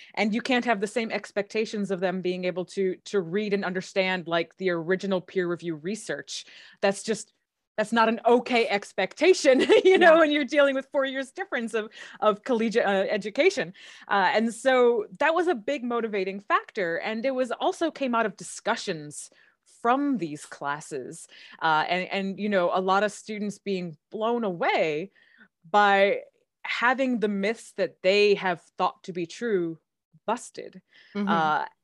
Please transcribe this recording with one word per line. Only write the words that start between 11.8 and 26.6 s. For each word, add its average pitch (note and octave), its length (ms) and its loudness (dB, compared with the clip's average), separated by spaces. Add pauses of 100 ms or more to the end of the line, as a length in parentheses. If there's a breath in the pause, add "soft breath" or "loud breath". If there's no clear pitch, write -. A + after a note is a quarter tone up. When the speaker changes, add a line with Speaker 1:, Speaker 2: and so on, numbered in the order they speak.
Speaker 1:
of G#3 220 2
collegiate, A3+ 420 0
uh, G3 240 2
education. G#3 640 0 (340 loud breath)
Uh, F#3 260 4
and A3+ 200 0
so B3 520 4 (140)
that D#4 160 2
was E4+ 120 2
a F4+ 60 2
big B3+ 300 -4
motivating G#3+ 560 -4
factor. G3+ 560 -2
And A3+ 300 -6
it C4+ 100 0
was B3+ 160 -2
also - 400 -2
came B3 240 -4
out A3+ 100 2
of G#3 120 -6
discussions E3 920 -8 (540 soft breath)
from C4+ 340 2
these D3+ 260 -6
classes, D3 840 -10 (340 loud breath)
uh, D#3 260 2
and, F3+ 220 -2
and, G3 300 -4
you G#3 100 -4
know, F3+ 240 2
a F#3 80 0
lot F#3+ 220 2
of G#3 80 -2
students G#3 480 -10
being F3+ 360 -6 (160)
blown A#3 320 -2
away F#3+ 680 -2 (580 soft breath)
by G3+ 500 4 (440)